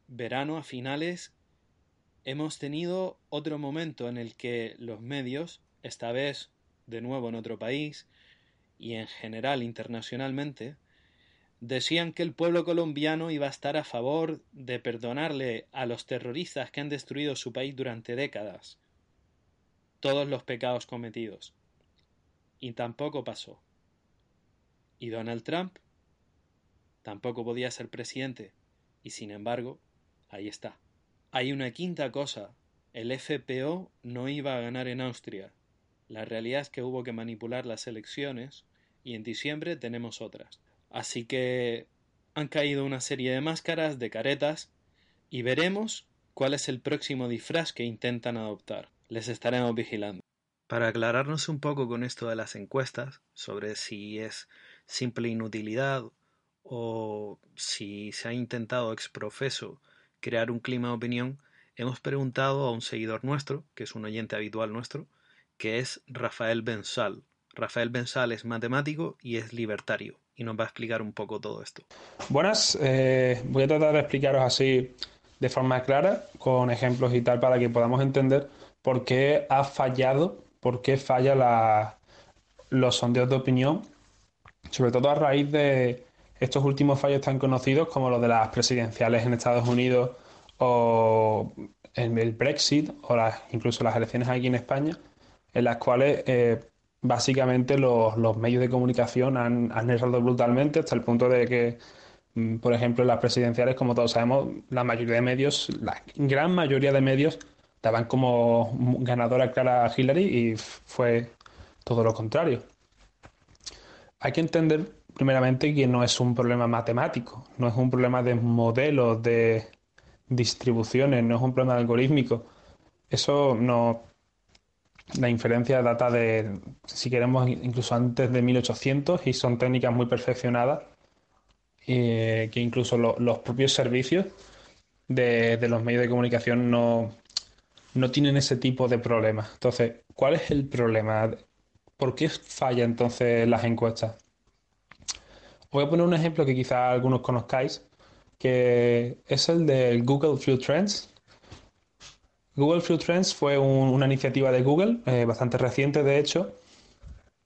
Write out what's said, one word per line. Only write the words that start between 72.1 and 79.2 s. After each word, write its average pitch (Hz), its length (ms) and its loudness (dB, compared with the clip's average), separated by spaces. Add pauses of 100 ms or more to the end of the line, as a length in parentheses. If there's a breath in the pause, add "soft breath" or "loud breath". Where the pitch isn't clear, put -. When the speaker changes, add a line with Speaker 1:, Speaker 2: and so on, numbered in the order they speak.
Speaker 2:
Buenas, 185 520 2
eh, 131 640 4
voy 131 160 2
a 139 60 4
tratar 151 260 4
de 151 60 4
explicaros 139 420 2
así 131 520 2 (440 loud breath)
de 127 100 0
forma 127 340 2
clara, 151 420 2 (140)
con 127 320 2
ejemplos 123 440 2
y 120 60 4
tal, 120 180 2
para 127 200 4
que 120 120 2
podamos 120 320 4
entender 135 460 4 (340 loud breath)
por 127 220 0
qué 139 440 2